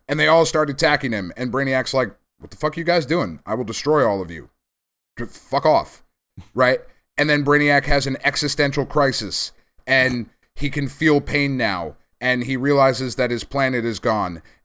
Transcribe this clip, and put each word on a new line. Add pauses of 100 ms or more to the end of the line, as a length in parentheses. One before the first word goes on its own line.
and
they
all
start
attacking
him,
and
Brainiac's
like, (280)
"What
the
fuck
are
you
guys
doing?
I
will
destroy
all
of
you. (720)
F-,
fuck
off." (500)
Right? (360)
And
then
Brainiac
has
an
existential
crisis, (360)
and (260)
he
can
feel
pain
now, (240)
and
he
realizes
that
his
planet
is
gone, (240)